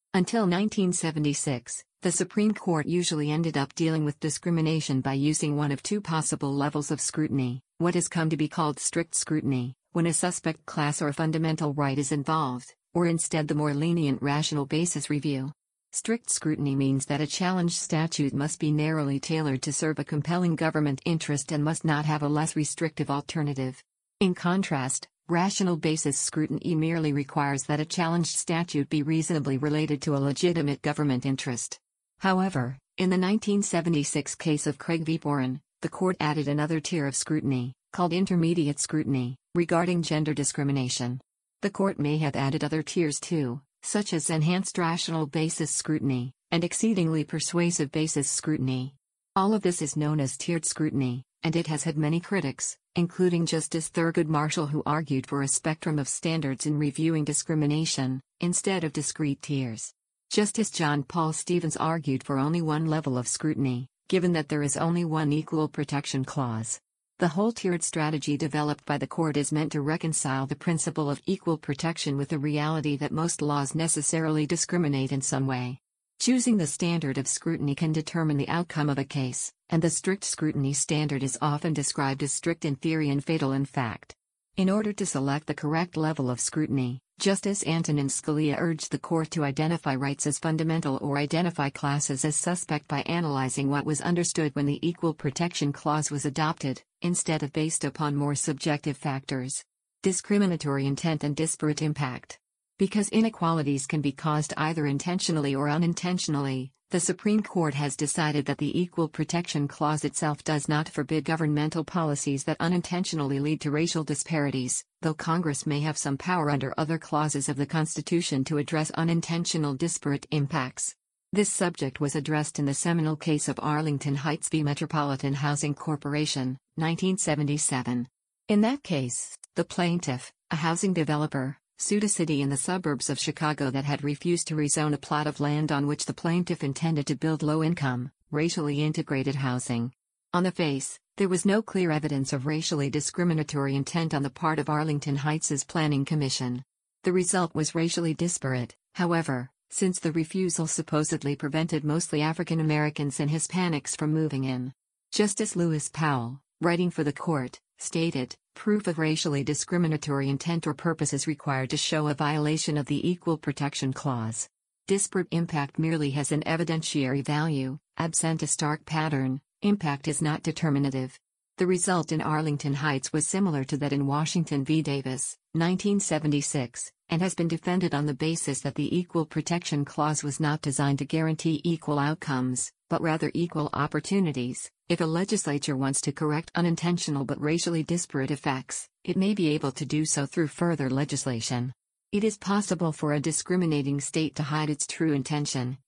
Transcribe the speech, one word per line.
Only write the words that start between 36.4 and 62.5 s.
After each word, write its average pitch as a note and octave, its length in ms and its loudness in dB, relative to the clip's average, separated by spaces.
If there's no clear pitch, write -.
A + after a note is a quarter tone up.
another D3+ 320 0
tier D3+ 260 -2
of C3+ 100 -2
scrutiny, C3 560 0
called F3 180 2
intermediate E3+ 680 2
scrutiny, C3 560 0
regarding F3 480 2
gender D3+ 320 0
discrimination. C3+ 840 0
The G3 80 0
court G3 280 0
may D3 200 2
have D3+ 180 0
added C3+ 280 0
other D#3 180 0
tiers D3+ 380 0
too, C3 420 -2
such - 300 -2
as E3 180 0
enhanced F3 480 2
rational E3 480 0
basis D#3+ 440 0
scrutiny, C3 600 0
and E3+ 140 2
exceedingly E3+ 580 2
persuasive E3+ 720 0
basis D#3 360 0
scrutiny. C3 640 0
All G3+ 180 4
of G#3 80 2
this F3 180 2
is D3+ 160 -4
known D3+ 220 2
as C3+ 180 -2
tiered E3 280 -2
scrutiny, C3 580 0
and D#3+ 120 0
it E3 140 0
has D#3 160 -2
had D#3+ 120 -2
many D#3 220 2
critics, E3+ 580 -4
including F3 500 2
Justice D#3+ 420 -2
Thurgood E3 380 2
Marshall, D3+ 400 0
who D3 200 -2
argued D3 400 0
for C#3 160 -2
a C#3 60 -2
spectrum D#3 500 0
of C3+ 100 -2
standards D3+ 580 -2
in D3+ 120 0
reviewing D#3 460 0
discrimination, D3 960 0
instead F3+ 420 0
of D#3 100 -2
discrete D3 500 -2
tiers. B2+ 500 -4
Justice G#3 400 2
John D3 340 0
Paul D#3+ 280 0
Stevens E3+ 440 0
argued D3+ 480 0
for C#3 140 -2
only D#3 220 2